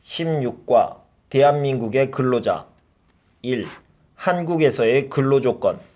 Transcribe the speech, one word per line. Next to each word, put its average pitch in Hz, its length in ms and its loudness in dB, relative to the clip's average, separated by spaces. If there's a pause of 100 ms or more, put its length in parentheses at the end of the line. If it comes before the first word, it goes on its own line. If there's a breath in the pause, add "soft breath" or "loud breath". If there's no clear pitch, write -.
(140)
십육과 127 880 0 (280)
대한민국의 135 800 2
근로자. 120 560 0 (720)
일, 120 240 -4 (500)
한국에서의 147 960 0
근로조건. 131 720 0 (160)